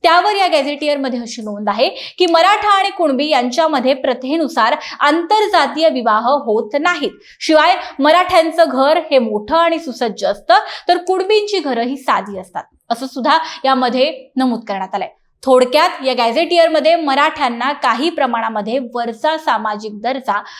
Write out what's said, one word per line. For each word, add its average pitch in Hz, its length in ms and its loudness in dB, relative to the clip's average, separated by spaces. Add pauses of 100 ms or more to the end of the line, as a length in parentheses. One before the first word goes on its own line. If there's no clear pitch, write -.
त्यावर 359 340 2
या 381 100 0
गॅझेटियरमध्ये 285 720 -2
अशी 233 260 -12
नोंद 208 220 -6
आहे 226 200 0
की - 380 -2
मराठा 381 420 4
आणि 392 220 2
कुणबी 302 380 0
यांच्यामध्ये 269 680 0
प्रथेनुसार 269 840 0 (240)
आंतरजातीय 330 880 2
विवाह 233 400 0
होत 233 420 0 (100)
नाहीत. 320 300 -2 (300)
शिवाय 320 360 4 (220)
मराठ्यांचं 330 680 4
घर 269 320 2 (100)
हे 277 80 4
मोठं 220 380 -2
आणि 330 220 2
सुसज्ज 240 460 -6
असतं 208 300 2 (340)
तर 359 80 4
कुणबींची 381 600 0
घरं 262 240 -2
ही 254 140 -4
साधी 202 420 -4
असतात 180 260 -12 (260)
असं 240 160 -4
सुद्धा 285 320 0 (260)
यामध्ये 262 720 0
नमूद 247 320 0
करण्यात 190 260 -6
आलंय. 190 140 -4 (340)
थोडक्यात 262 460 4 (180)
या 254 80 0
गॅझेटियरमध्ये 320 840 2
मराठ्यांना 285 760 0
काही 277 380 0
प्रमाणामध्ये 226 680 -4 (160)
वरचा 240 440 -4
सामाजिक 214 640 -4
दर्जा 233 420 -4 (180)